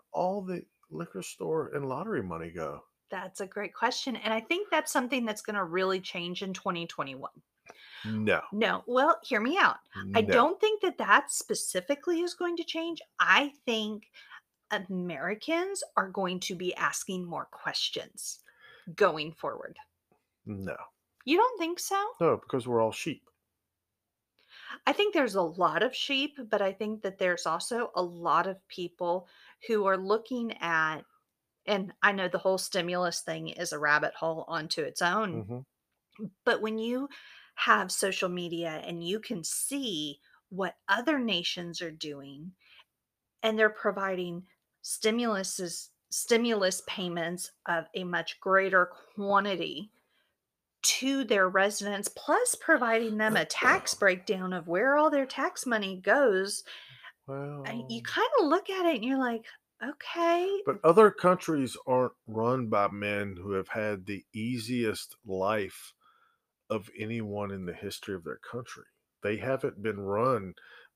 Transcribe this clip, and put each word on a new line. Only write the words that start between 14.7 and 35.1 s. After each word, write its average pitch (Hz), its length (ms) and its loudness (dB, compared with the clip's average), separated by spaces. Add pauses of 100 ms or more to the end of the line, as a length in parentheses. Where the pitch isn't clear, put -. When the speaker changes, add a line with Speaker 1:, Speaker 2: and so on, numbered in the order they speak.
Speaker 2:
Americans 202 1120 -2 (120)
are 196 120 2
going 185 320 -2
to 185 160 -6
be 175 180 -4
asking 180 520 -4
more 147 180 -8
questions - 960 -8 (560)
going 156 380 2
forward. - 440 -8 (680)
Speaker 1:
No. 95 320 -6 (480)
Speaker 2:
You 294 120 2
don't 480 220 4
think 339 200 -4
so? - 240 -2 (180)
Speaker 1:
No, 151 180 4
because 123 280 -4
we're 120 160 2
all 110 100 2
sheep. - 360 -8 (1600)
Speaker 2:
I 269 60 4
think 403 220 2
there's 254 220 2
a 190 60 4
lot 170 400 2
of 254 120 0
sheep, 285 440 -2 (120)
but 208 120 2
I 196 100 2
think 214 300 -6
that 190 160 -6
there's 180 280 0
also 226 480 -2
a 180 80 0
lot 170 460 2
of 190 200 -8
people 180 600 -4 (400)
who 214 180 2
are 190 100 4
looking 226 640 0
at, 160 420 0 (640)
and 196 260 0 (100)
I 208 80 8
know 196 160 0
the 185 120 0
whole 190 200 4
stimulus 180 640 -2
thing 160 300 -6
is 165 220 -6
a 151 60 -4
rabbit 151 360 4
hole 160 340 -4
onto 160 340 -4
its 139 200 -4
own, 175 420 0